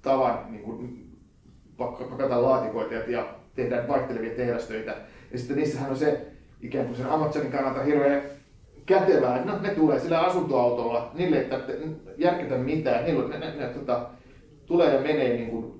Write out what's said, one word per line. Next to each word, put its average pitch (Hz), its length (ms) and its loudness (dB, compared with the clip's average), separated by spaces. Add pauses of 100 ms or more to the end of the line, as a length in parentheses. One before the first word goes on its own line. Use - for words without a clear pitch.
tavan, 131 360 2 (120)
niin 220 120 -12
kuin, - 440 -12 (680)
pak-, 123 340 -6
pakata 123 320 0
laatikoita 110 520 2
ja, 113 160 -6
ja 120 160 -2 (280)
tehdä 120 340 -2
vaihtelevia 113 480 -2
tehdastöitä. 117 600 -4 (360)
Ja 127 60 -8
sitten 123 180 -4
niissähän 139 340 -2
on 131 60 -2
se 151 300 0 (360)
ikään 131 240 -4
kuin 120 100 -8
sen 127 100 -6
Amazonin 147 460 0
kannalta 135 300 0
hirveän 143 400 4 (640)
kätevää, 185 500 6
että - 160 -2
no, - 100 -4
ne - 120 -2
tulee 151 260 4
sillä 165 200 2
asuntoautolla, 120 920 2
niille 160 240 2
ei - 60 2
tarvitse 131 340 -6 (400)
järkätä 147 400 2
mitään, 135 460 0
niillä 170 200 0
on, - 60 -4
ne, - 80 -8
ne, 160 180 -8
ne, 131 120 -6
tota, 123 400 -4 (580)
tulee 156 280 4
ja 135 60 4
menee 135 360 2
niin 113 140 -4
kuin 113 300 -6